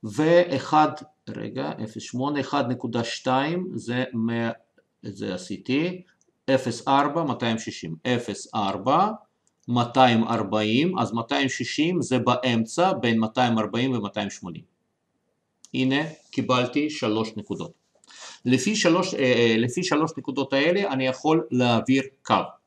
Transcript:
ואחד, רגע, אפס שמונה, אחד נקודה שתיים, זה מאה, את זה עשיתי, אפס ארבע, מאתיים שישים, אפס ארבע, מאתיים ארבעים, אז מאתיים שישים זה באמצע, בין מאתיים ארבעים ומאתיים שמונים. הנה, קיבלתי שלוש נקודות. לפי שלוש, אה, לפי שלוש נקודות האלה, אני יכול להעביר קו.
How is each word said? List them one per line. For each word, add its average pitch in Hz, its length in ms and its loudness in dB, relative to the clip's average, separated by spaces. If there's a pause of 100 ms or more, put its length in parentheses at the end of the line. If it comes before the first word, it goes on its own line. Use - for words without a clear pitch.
ואחד, 156 840 4 (400)
רגע, 127 440 -8 (120)
אפס 110 180 -12
שמונה, 139 380 -2
אחד 131 300 -2
נקודה 123 340 -2
שתיים, 151 720 -2
זה 120 380 -4
מאה, 117 380 -2 (560)
את 101 100 -12
זה 98 180 -6
עשיתי, 147 680 -4 (480)
אפס 131 380 0
ארבע, 143 360 2
מאתיים 117 340 -2
שישים, 82 380 -10 (100)
אפס 120 480 -4
ארבע, 113 560 0 (580)
מאתיים 120 560 4
ארבעים, 107 760 0
אז 120 140 -2
מאתיים 135 360 -2
שישים 151 540 -2
זה 123 160 0
באמצע, 120 760 2
בין 117 260 2
מאתיים 120 400 2
ארבעים 120 340 0
ומאתיים 104 380 -4
שמונים. 85 320 -12 (1120)
הנה, 131 280 2 (280)
קיבלתי 127 600 0
שלוש 110 460 -2
נקודות. 95 360 -10 (720)
לפי 127 320 2
שלוש, 175 380 2
אה, 117 440 4
לפי 120 260 -2
שלוש 151 340 0
נקודות 135 340 -4
האלה, 165 400 2
אני 131 140 0
יכול 156 440 0
להעביר 123 520 4 (200)
קו. - 120 2 (320)